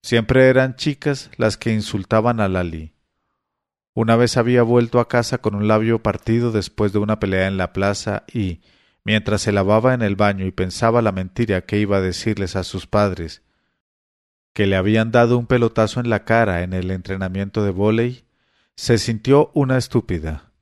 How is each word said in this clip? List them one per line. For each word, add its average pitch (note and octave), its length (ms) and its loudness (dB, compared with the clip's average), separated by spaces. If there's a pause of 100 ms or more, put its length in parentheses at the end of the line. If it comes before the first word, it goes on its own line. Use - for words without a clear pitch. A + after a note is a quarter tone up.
Siempre C3 480 4
eran C3 260 2
chicas C#3+ 600 -4
las A2 180 0
que A#2 160 -2
insultaban A2 640 0
a G2+ 100 0
Lali. E2 440 -4 (1000)
Una A2+ 220 2
vez A#2+ 200 2
había B2 260 2
vuelto A#2+ 380 2
a A#2 80 -2
casa A#2+ 300 -2
con G2+ 160 -4
un G#2 140 -2
labio A2 340 2
partido A2+ 500 0
después G#2 400 -2
de G#2 60 0
una G#2+ 200 -2
pelea F#2+ 280 0
en G2 100 -4
la F2+ 160 -4
plaza G2+ 580 -4
y, F#2+ 300 -6 (440)
mientras G#2+ 360 0
se G#2 120 -2
lavaba G#2+ 420 2
en A#2+ 80 -2
el G2+ 120 0
baño G2 300 0
y F#2 80 -2
pensaba A2+ 480 0
la A2 120 0
mentira F#2+ 500 -2
que G#2 160 -4
iba G2+ 180 0
a F#2+ 60 2
decirles F#2+ 540 -4
a F#2 60 -2
sus - 240 -8
padres, F#2 560 -2 (1080)
que G2+ 140 0
le G2 100 2
habían A2 360 0
dado A#2+ 260 4
un A#2+ 80 -4
pelotazo A2+ 520 0
en A#2+ 120 -2
la G#2 160 -2
cara G#2+ 360 2
en F#2 120 -6
el F#2 160 -4
entrenamiento F#2+ 760 -6
de G2+ 60 0
vóley, A2 560 -2 (500)
se A#2+ 220 0
sintió C3 560 2
una C3 240 2
estúpida. D#2+ 720 -4 (120)